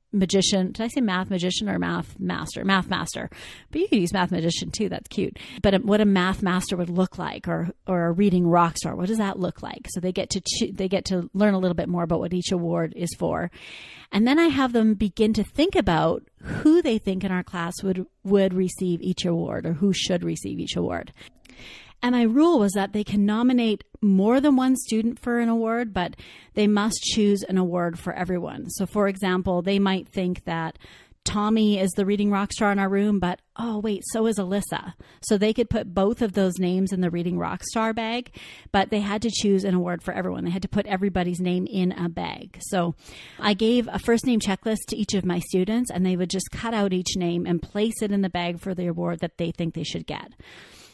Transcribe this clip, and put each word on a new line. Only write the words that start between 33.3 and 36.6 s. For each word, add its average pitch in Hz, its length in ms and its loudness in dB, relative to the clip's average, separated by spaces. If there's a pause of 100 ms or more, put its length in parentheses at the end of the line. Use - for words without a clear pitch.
oh, 226 240 -4
wait, 202 220 -4 (100)
so 226 140 2
is 208 120 0
Alyssa. 190 560 -4 (280)
So 214 140 2
they 214 160 4
could 226 160 2
put 208 240 -2
both 196 300 2
of 196 120 -2
those 190 240 2
names 185 340 2